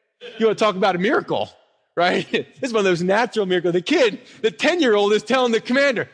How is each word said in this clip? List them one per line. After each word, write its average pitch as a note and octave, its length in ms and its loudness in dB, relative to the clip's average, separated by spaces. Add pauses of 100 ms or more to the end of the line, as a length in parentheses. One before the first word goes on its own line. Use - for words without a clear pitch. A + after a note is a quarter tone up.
(400)
You A3 80 2
wanna G#3 80 2
talk G#3 200 0
about F#3+ 200 2
a F3 40 -4
miracle, F3+ 500 -2 (460)
right? F3+ 360 0
<laughs> - 0 -
This A#3+ 380 -6
is A3+ 40 -6
one A3 60 0
of G3 60 0
those F3 180 2
natural G#3 420 0
miracles. F3+ 280 0
The F3+ 80 0
kid, C#4+ 400 0 (200)
the A3 80 0
ten-year-old A3+ 640 2
is G#3 80 0
telling B3 300 0
the A3+ 100 0
commander, B3+ 520 0